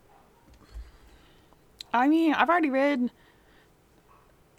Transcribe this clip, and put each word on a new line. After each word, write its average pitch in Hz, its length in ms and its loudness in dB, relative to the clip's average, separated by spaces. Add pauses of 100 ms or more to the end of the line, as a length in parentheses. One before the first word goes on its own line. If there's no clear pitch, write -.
(1900)
I 247 140 2
mean, 320 260 2
I've 254 160 0
already 330 200 0
read 262 400 -2 (1500)